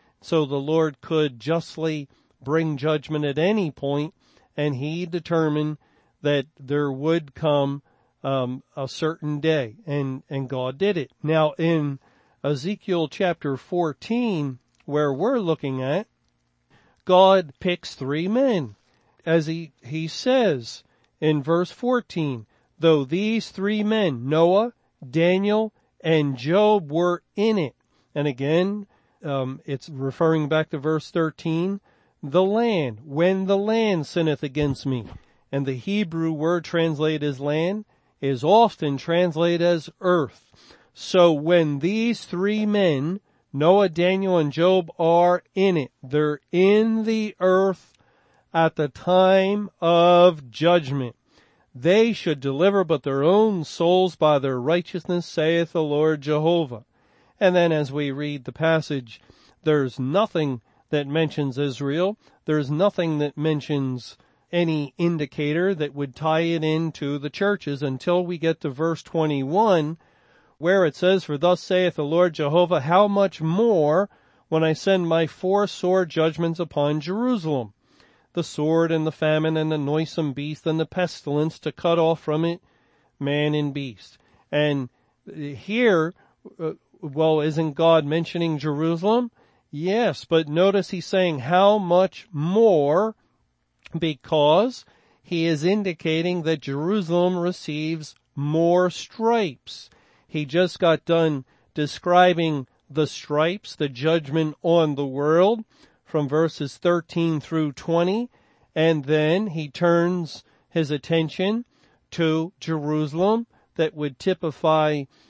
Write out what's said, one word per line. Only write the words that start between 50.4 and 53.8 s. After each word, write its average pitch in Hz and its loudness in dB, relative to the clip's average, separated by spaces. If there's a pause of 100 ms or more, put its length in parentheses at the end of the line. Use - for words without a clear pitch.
judgment. 143 0 (580)
"They 196 2
should 156 -4
deliver 165 2
but 160 -2
their 139 -2
own 196 4
souls 180 0